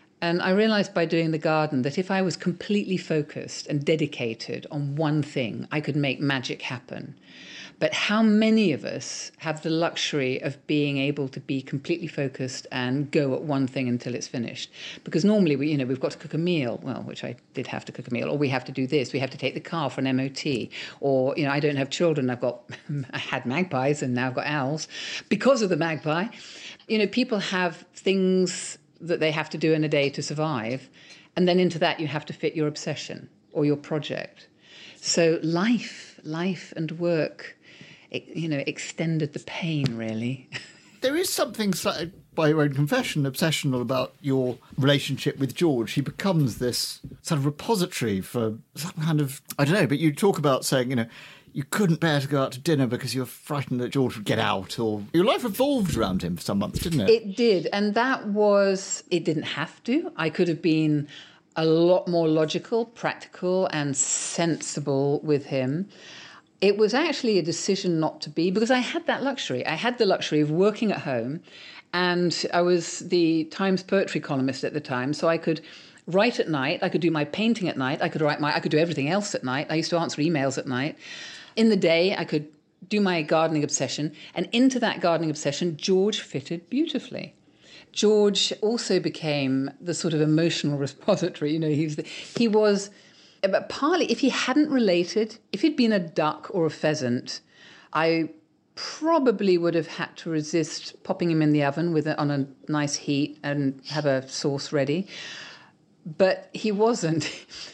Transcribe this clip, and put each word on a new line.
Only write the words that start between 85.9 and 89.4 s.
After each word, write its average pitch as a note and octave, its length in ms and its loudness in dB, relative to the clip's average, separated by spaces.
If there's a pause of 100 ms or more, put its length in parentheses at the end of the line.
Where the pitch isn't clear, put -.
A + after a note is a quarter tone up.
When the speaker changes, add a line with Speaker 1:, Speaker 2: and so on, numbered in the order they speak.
Speaker 1:
fitted - 500 -8
beautifully. - 640 -4 (580)
George G#3 600 4 (100)
also A3 380 2
became C#3+ 680 0 (100)